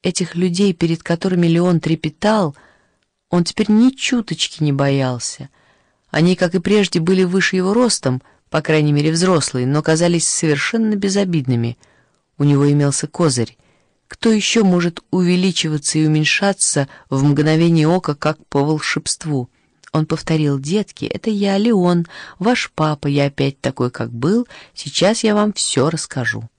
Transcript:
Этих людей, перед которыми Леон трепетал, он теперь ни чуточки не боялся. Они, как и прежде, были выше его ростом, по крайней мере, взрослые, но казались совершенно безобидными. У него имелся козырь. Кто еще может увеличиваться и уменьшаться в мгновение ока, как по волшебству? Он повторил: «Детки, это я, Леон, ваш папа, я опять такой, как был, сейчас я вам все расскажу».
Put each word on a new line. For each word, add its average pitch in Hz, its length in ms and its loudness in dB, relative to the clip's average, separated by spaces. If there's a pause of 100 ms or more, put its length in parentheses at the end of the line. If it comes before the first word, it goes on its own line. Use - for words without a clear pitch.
Этих 175 320 -4
людей, 185 380 2
перед 165 300 -2
которыми 175 440 0
Леон 170 320 2
трепетал, 160 760 -2 (720)
он 175 160 2
теперь - 260 -2
ни 233 200 6
чуточки - 720 -4
не 147 120 2
боялся. 135 760 -2 (600)
Они, 175 260 2
как 175 200 -2
и 185 40 2
прежде, 196 400 0
были 185 240 2
выше 185 320 0
его 185 180 0
ростом, 220 480 0 (280)
по 156 120 -2
крайней 151 300 2
мере, 147 200 2
взрослые, 165 560 0
но 147 140 0
казались 165 460 0
совершенно 214 680 0
безобидными. 165 840 -2 (600)
У 143 60 0
него 143 260 4
имелся 143 380 0
козырь. 123 500 -2 (500)
Кто - 220 -2
еще 214 360 2
может 175 440 2
увеличиваться 180 880 0
и 156 80 2
уменьшаться 156 840 0 (200)
в 135 140 0
мгновение 156 640 2
ока, 170 260 0
как 151 340 -4
по 143 140 0
волшебству? 147 880 -4 (440)
Он 156 120 0
повторил: 156 540 -2
«Детки, 170 460 -4
это - 240 -8
я, 202 280 0
Леон, 175 500 2 (300)
ваш 233 380 -2
папа, 151 320 -2
я 143 200 0
опять 139 340 -4
такой, 127 280 -2
как 117 220 -8
был, 170 380 -2 (240)
сейчас 190 500 -2
я 214 100 2
вам 208 200 0
все - 360 0
расскажу». 120 680 -6